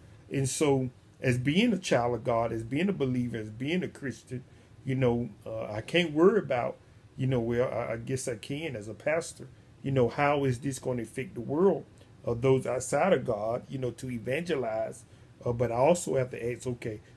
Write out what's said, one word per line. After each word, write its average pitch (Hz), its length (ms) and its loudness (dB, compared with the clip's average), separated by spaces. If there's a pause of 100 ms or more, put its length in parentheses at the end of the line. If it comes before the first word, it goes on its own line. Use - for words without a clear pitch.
(320)
And 139 160 0
so 135 440 2 (280)
as 127 180 2
being 165 340 4
a 180 60 2
child 123 380 2
of 117 80 -6
God, 117 280 2
as 113 120 -4
being 143 260 0
a 190 40 0
believer, 127 440 -2
as 107 120 -8
being 139 340 -4
a 120 40 -4
Christian, 127 560 -10 (400)
you 135 120 -2
know, 120 340 2 (160)
uh, 110 260 -8
I 107 100 -4
can't 165 320 0
worry 185 260 6
about, 131 380 -2 (380)
you 131 120 -2
know, 131 120 2
well, 120 320 0
I, 120 220 -4
I 117 40 -4
guess 127 300 -6
I 123 80 -2
can 143 400 -8
as 104 120 -10
a 117 80 -10
pastor, - 520 -4 (360)
you 139 80 -2
know, 127 180 4
how 143 360 2
is 123 140 0
this 139 200 -6
gonna 123 240 -4
affect - 320 -10
the 120 60 -6
world, 147 440 2 (400)
uh, 120 80 0
those 131 320 4
outside 143 480 2
of 131 120 2
God, 113 440 -2
you 139 80 -8
know, 127 140 -4
to 131 180 -10
evangelize? 123 920 -4 (420)
Uh, 123 80 0
but 117 180 0
I 117 40 -2
also 151 400 2
have 127 160 0
to 117 200 -4
ask, - 140 -10
okay, 123 360 -6 (160)